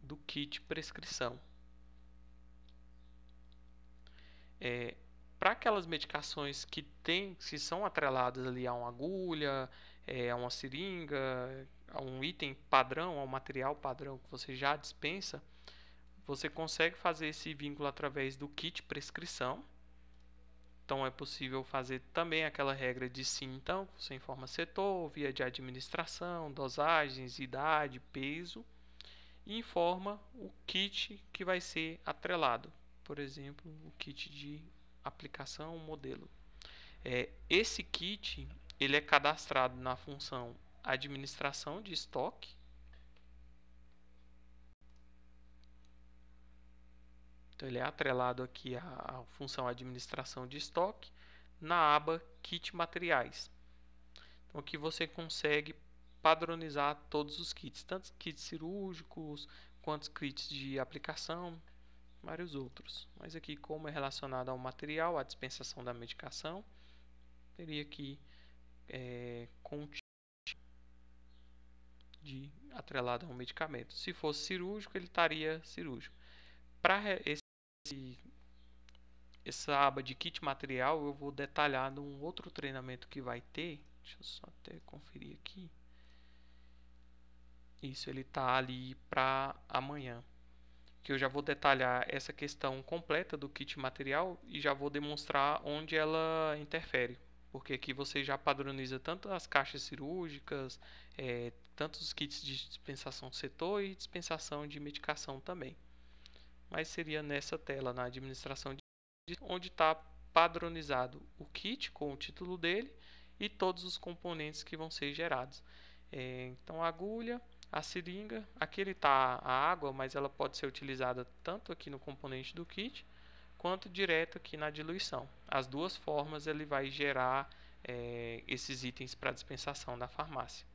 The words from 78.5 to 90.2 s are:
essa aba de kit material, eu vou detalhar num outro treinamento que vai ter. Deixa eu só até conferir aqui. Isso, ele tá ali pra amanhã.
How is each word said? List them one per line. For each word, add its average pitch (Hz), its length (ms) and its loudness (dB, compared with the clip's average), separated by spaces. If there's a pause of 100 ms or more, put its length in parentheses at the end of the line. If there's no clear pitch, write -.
essa 143 320 0
aba 139 260 6
de 131 120 -4
kit - 280 -6
material, 139 640 2
eu 143 80 -2
vou 143 180 -6
detalhar 139 640 2
num 143 300 -8
outro 175 280 -8
treinamento 131 580 -6
que - 120 -8
vai 120 220 -4 (100)
ter. 151 320 -6 (180)
Deixa - 160 -16
eu - 60 -18
só - 220 -10
até - 400 -14
conferir - 480 -14
aqui. 185 360 -14 (2250)
Isso, 135 240 -4
ele 131 160 -4
tá 131 320 4
ali 127 380 0 (160)
pra 135 440 6 (140)
amanhã. 131 560 0 (800)